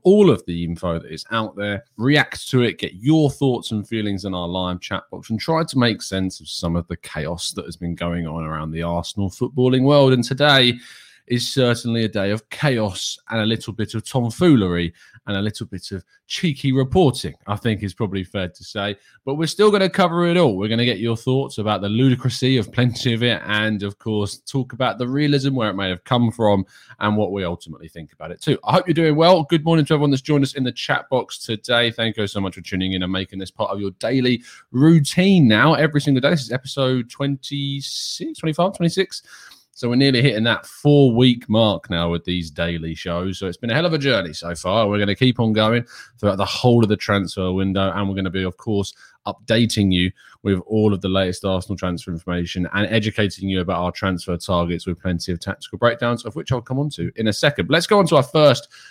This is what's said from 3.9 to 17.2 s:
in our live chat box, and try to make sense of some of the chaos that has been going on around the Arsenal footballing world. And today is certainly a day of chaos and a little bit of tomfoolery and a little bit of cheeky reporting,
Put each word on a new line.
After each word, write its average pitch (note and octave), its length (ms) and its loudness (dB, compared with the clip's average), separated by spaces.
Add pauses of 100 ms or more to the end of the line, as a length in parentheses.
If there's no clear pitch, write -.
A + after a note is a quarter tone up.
in F#2+ 100 -6
our F2 140 -6
live F2+ 320 -4
chat - 320 -8
box, - 180 -14
and A2 80 -4
try D#3+ 240 -2
to D3+ 160 -4
make A#2 240 0
sense F#2+ 380 -4
of D2+ 80 -20
some E2+ 260 -4
of E2+ 140 -4
the E2+ 80 -10
chaos D#2+ 560 -10
that - 140 -10
has E2 100 -14
been F2 180 -8
going F2 320 -4
on D#2+ 160 -8
around D#2 300 -8
the E2 100 -6
Arsenal E2+ 480 -4
footballing B2+ 540 0
world. C#3 280 6
And B2 120 2
today C3 560 2 (460)
is A#2+ 220 -4
certainly A#2 560 0
a G#2+ 40 0
day G2+ 240 -2
of - 180 -6
chaos A2 680 -2 (120)
and A2+ 120 -4
a G#2+ 60 0
little A2 260 -4
bit G#2 220 -6
of A2 100 -6
tomfoolery A2 880 2 (360)
and G#2 80 -2
a G2 40 -2
little G#2 240 -6
bit - 280 -14
of F#2 120 -12 (220)
cheeky C#3+ 460 -4
reporting, C3 600 0 (140)